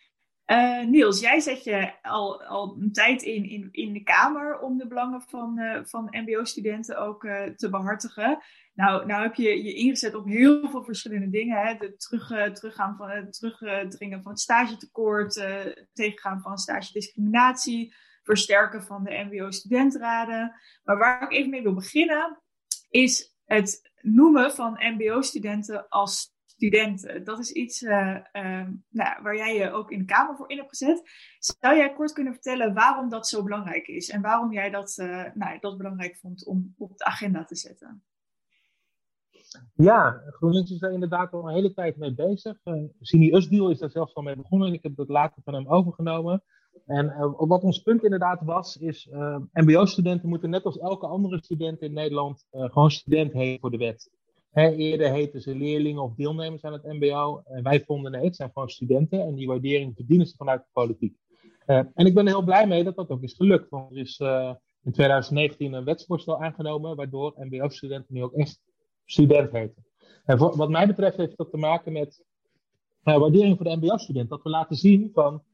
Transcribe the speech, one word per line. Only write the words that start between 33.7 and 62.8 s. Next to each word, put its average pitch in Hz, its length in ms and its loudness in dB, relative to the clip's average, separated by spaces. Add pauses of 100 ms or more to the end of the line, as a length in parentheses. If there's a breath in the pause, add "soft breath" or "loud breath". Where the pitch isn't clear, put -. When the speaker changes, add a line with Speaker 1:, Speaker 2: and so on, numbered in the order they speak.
Speaker 1:
is - 220 -10
en 208 120 -4
waarom 226 320 0
jij 202 160 -4
dat, 196 280 -8
eh, 180 260 -6 (100)
nou, 170 260 -8
dat 196 180 -10
belangrijk 190 380 -10
vond 180 300 -18
om 185 320 -4
op 185 200 -16
de - 80 -6
agenda 185 380 -4
te 170 120 -18
zetten? - 480 -18 (1700 loud breath)
Speaker 2:
Ja, 165 560 6
GroenLinks 175 420 -2
is 175 80 -8
daar 185 140 -4
inderdaad 180 380 -4
al 175 160 -10
een 156 60 -8
hele 190 200 0
tijd 170 240 -6
mee 147 160 -6
bezig. 196 500 -6
Eh, 160 200 -6 (160)
Sini 160 360 6
Usdiel 190 340 4
is 151 100 0
daar 151 120 -8
zelfs 160 220 -6
al 147 100 -10
mee 143 120 -8
begonnen 185 320 0
en 175 60 -2
ik 165 100 -10
heb 147 120 -8
dat 139 140 -8
later 147 340 0
van 143 100 -10
hem 135 140 -8
overgenomen. 170 760 0 (420)
En, 143 240 0
eh, 147 280 -4
wat 175 260 2
ons 185 180 0
punt 226 220 2
inderdaad 180 400 0
was, 170 340 -6
is, 156 340 -8
eh, 143 260 -6 (160)
M 160 120 6
B 156 100 10
O-studenten 180 540 2
moeten 170 200 -4
net 190 140 -2
als 165 160 -4
elke 185 280 -6
andere 185 360 -4
student 160 380 -6
in 147 120 -8
Nederland, 143 560 -4
eh, 131 140 -10
gewoon 147 280 6
student 151 420 0
heten 127 260 -2
voor 127 120 -6
de 120 60 -4
wet. 113 380 -6 (360)
Hè, 156 200 6
eerder 156 400 0
heten 143 300 -2
ze 135 140 -8
leerlingen 147 460 -2
of 123 140 -6
deelnemers 160 480 -6
aan 151 100 -10
het 147 100 -14
M 151 160 -10
B 143 40 -4
O. 143 420 0
En 131 180 -10
wij 143 200 2
vonden, 139 280 -6
nee, 131 120 -6
het 175 120 0
zijn 131 180 -10
gewoon 135 160 -8
studenten 151 520 2
en 160 140 -6
die 135 120 -8
waardering 131 480 -2
verdienen 151 320 4
ze - 80 -14
vanuit 131 260 -2
de - 100 -20
politiek. 117 460 -2 (480 soft breath)
Eh, 139 120 4 (160)
en 175 120 6
ik 185 80 8
ben 202 120 6
er 196 60 4
heel 196 120 0
blij 196 240 6
mee 175 160 2